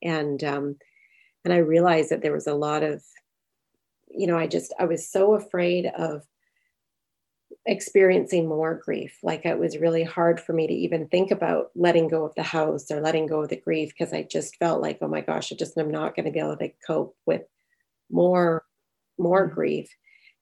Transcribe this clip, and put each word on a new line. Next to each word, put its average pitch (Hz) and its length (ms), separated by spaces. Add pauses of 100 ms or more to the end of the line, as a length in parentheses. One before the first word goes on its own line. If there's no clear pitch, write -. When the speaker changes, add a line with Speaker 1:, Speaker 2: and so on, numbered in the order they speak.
Speaker 1:
And, 147 420
um, 143 320 (680)
and 175 100
I 175 40
realized 160 520
that 160 120
there 151 120
was 147 140
a 147 60
lot 151 300
of, 151 200 (1040)
you - 180
know, 170 120
I 165 80
just, 170 320
I 185 60
was 165 260
so 196 240
afraid 180 520
of 151 400 (1400)
experiencing 185 800
more 160 260 (100)
grief. - 380
Like, 160 240
it 165 120
was 160 200
really 165 240
hard 170 380
for - 120
me 160 140
to - 60
even 170 360
think 190 220
about 170 440
letting 170 340
go 160 160
of 156 100
the - 80
house 156 480
or 151 100
letting 156 260
go 156 160
of 147 60
the - 120
grief, 156 360
'cause 165 160
I 156 100
just - 340
felt 160 260
like, 151 180
"Oh 156 80
my 156 120
gosh, 156 320
I - 40
just, 160 200
I'm 151 140
not 156 260
gonna 156 160
be 156 80
able 151 180
to 151 120 (160)
cope - 300 (100)
with - 160 (680)
more, 175 540 (540)
more 180 280
Speaker 2:
Mm-hmm. 151 80
Speaker 1:
grief." 156 360 (520)